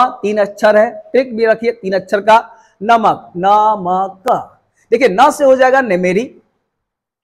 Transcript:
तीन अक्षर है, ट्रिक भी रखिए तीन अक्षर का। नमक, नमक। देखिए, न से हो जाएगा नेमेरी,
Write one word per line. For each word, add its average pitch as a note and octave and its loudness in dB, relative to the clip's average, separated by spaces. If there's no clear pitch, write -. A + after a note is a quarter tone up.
तीन G#3+ -4
अक्षर G#3 0
है, A3 2
ट्रिक B3+ -2
भी A3+ 0
रखिए A3+ -2
तीन F#3+ -8
अक्षर F#3+ -4
का। G#3+ 4
नमक, G#3 0
नमक। G3 -2
देखिए, A#3+ 2
न A#3 4
से C#4+ -4
हो C4 6
जाएगा C4 2
नेमेरी, F#3 -2